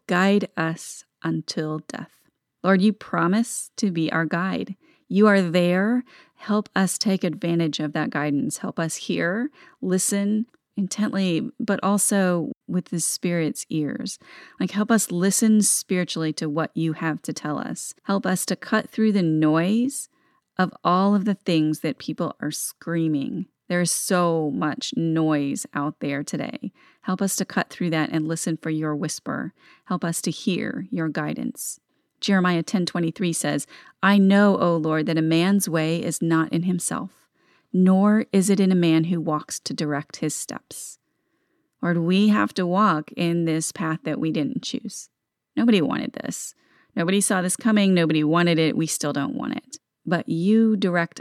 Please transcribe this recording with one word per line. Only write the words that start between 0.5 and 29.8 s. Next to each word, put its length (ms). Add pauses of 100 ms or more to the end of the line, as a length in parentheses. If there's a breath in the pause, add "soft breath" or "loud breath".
us 480 (200)
until 640
death." 240 (520)
Lord, 180
you 100
promise 840
to 160
be 180
our 140
guide. 500 (320 soft breath)
You 220
are 120
there. 600 (320 loud breath)
Help 400
us 240
take 240
advantage 560
of 140
that 180
guidance. 480
Help 220
us 160
hear, 540 (300 loud breath)
listen 680 (300)
intently, 720 (120)
but 240
also 680 (160)
with 200
the 120
Spirit's 720
ears. 480 (400 loud breath)
Like, 140
help 180
us 220
listen 500
spiritually 720
to 160
what 260
you 200
have 280
to 100
tell 240
us. 460
Help 240
us 200
to 100
cut 340
through 220
the 100
noise 840 (500)
of 240
all 320
of 100
the 100
things 460
that 180
people 420
are 100
screaming. 960 (220)
There 120
is 120
so 600
much 440
noise 760
out 280
there 240
today. 480 (300 soft breath)
Help 200
us 140
to 80
cut 260
through 200
that 200
and 160
listen 300
for 140
your 260
whisper. 580 (300 soft breath)